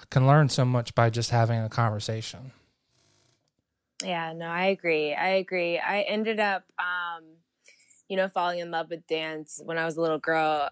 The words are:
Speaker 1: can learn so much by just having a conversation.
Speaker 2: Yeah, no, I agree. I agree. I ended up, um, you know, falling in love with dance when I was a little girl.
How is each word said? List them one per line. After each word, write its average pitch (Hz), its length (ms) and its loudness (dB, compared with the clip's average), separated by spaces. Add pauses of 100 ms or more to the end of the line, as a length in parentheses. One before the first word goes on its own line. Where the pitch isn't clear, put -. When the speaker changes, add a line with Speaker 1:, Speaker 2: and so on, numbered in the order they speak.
Speaker 1:
can 131 180 4
learn 143 220 8
so 131 160 2
much 123 300 0
by 117 140 6
just 113 200 -2
having 117 300 2
a 110 100 -4
conversation. 113 840 -4 (1500)
Speaker 2:
Yeah, 165 300 -6
no, 165 140 -10
I 170 180 -2
agree. 160 480 0
I 180 160 -2
agree. 180 500 0
I 202 220 -2
ended 214 380 -2
up, 196 240 -2 (140)
um, 175 460 -6 (840)
you 190 80 -4
know, 190 120 2
falling 175 300 -2
in 175 120 -8
love 165 180 -4
with 170 180 -10
dance 160 560 -6
when 165 140 -6
I 165 80 0
was 160 120 -4
a 165 40 0
little 160 180 2
girl. 156 520 0